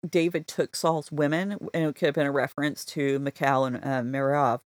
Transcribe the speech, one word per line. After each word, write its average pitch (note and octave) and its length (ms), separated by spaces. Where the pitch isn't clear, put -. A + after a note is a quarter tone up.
David E3+ 400
took - 260
Saul's D#3+ 380
women, D#3+ 460
and D#3+ 100
it D3+ 120
could - 100
have C#3+ 80
been C#3+ 120
a C#3 60
reference C#3+ 540
to C#3 320
Michal C#3 480
and, B2 100
uh, C3 260
Merav. C3+ 580